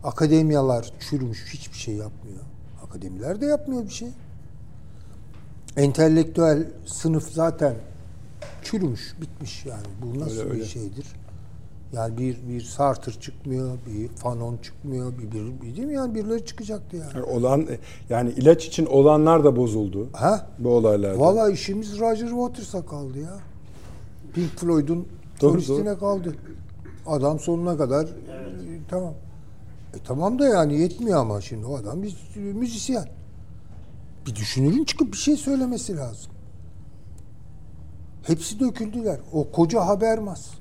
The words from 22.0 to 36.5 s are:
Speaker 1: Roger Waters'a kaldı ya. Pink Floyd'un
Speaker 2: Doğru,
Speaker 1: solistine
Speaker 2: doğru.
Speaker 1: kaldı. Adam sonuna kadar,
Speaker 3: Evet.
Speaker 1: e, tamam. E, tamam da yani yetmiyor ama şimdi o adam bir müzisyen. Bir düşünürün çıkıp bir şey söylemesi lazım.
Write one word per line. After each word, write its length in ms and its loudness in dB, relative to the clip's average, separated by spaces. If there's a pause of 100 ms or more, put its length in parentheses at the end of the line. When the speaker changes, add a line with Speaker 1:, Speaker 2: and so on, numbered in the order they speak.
Speaker 1:
Roger 280 2
Waters'a 580 -4
kaldı 320 -8
ya. 180 -8 (1000)
Pink 160 0
Floyd'un 580 2 (320)
Speaker 2:
Doğru, 220 8
Speaker 1:
solistine 280 2
Speaker 2:
doğru. 80 -2
Speaker 1:
kaldı. 360 -2 (720)
Adam 340 2
sonuna 360 0
kadar, 320 2 (220)
Speaker 3:
Evet. 180 -10
Speaker 1:
e, 400 -10
tamam. 260 -4 (800)
E, 100 -10
tamam 340 0
da 100 6
yani 320 6
yetmiyor 400 4
ama 200 0
şimdi 260 -8
o 100 -4
adam 260 -6
bir 140 -6 (200)
müzisyen. 720 -2 (1160)
Bir 100 -4
düşünürün 480 4
çıkıp 280 0
bir 60 -8
şey 180 4
söylemesi 600 0
lazım. 360 -8 (1900)